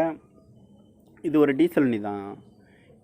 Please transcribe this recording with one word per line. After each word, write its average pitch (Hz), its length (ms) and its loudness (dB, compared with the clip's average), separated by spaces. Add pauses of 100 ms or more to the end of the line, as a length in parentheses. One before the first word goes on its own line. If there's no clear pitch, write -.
(1200)
இது 151 180 0
ஒரு 143 160 4
டீசல் 156 320 2
வண்டி 113 120 -2
தான். 101 280 -8 (760)